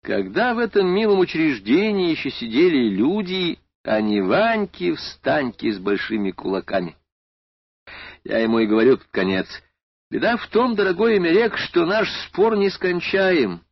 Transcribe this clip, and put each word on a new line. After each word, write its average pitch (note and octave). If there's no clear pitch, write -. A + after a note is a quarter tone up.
Когда A2
в A3+
этом G3+
милом G3+
учреждении E3
еще D3
сидели B2
люди, F3
а G#2+
не G#2
Ваньки-встаньки D3+
с G2
большими G2+
кулаками. F#2
Я -
ему A2+
и A2
говорю A2+
под -
конец: F#2+
«Беда G#3+
в -
том, A#3+
дорогой G3+
Эмерек, F#3+
что -
наш E3
спор A3
нескончаем. F3+